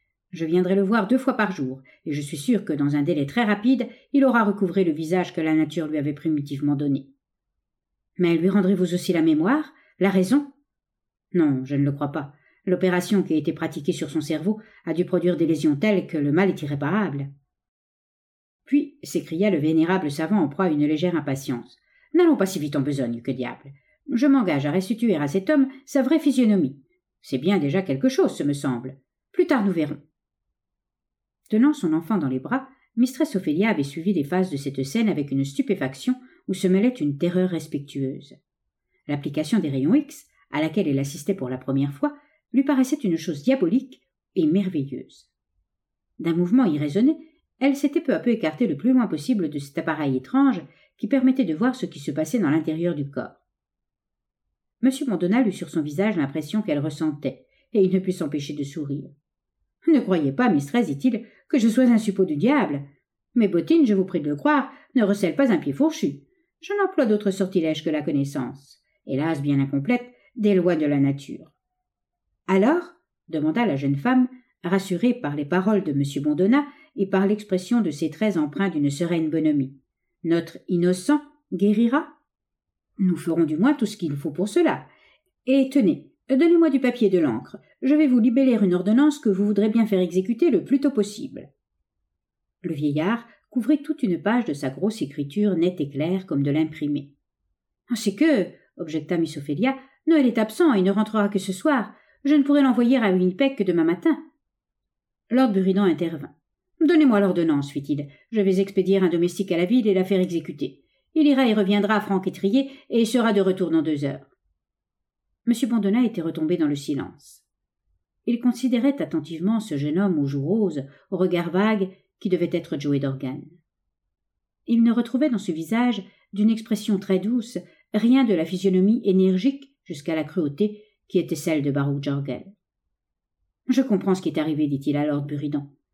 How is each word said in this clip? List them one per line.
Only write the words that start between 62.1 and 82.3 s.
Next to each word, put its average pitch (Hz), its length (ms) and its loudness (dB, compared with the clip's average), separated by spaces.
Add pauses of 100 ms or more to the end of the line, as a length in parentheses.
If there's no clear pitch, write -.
du 156 120 -2
diable. 160 460 0 (520)
Mes 220 140 4
bottines, 269 380 4
je 214 80 4
vous 190 100 2
prie 180 160 -4
de 147 80 -4
le 147 80 -2
croire, 294 340 0 (240)
ne 247 80 2
recèlent 202 340 0
pas 277 140 4
un 190 60 4
pied 143 160 -2
fourchu. 208 480 -2 (400)
Je - 140 -10
n'emploie 381 320 0
d'autre 208 240 0
sortilège 180 520 -2
que 165 80 -4
la 151 120 -2
connaissance, 139 800 -6 (240)
hélas 147 340 -2
bien 143 180 0
incomplète, 139 460 -2 (320)
des 208 180 2
lois 175 220 2
de 156 100 0
la 143 140 2
nature. » « - 520 -4 (920)
Alors ? » 226 480 2 (340)
demanda 156 360 0
la 156 120 0
jeune 139 200 0
femme, 254 320 2 (360)
rassurée 190 500 0
par 147 200 -6
les 147 120 -4
paroles 185 360 0
de 151 100 -4
monsieur 143 280 -2
Bondona 202 460 2 (300)
et 202 100 -2
par 190 200 2
l'expression 208 540 -2
de 180 100 0
ses 151 200 -4
traits 208 260 -2
empreints 160 340 -2
d'une 147 200 0
sereine 165 400 -2
bonhomie. « 151 460 0 (480)
Notre 165 340 -2 (100)
innocent 180 540 2 (300)
guérira ? 214 540 2 (920)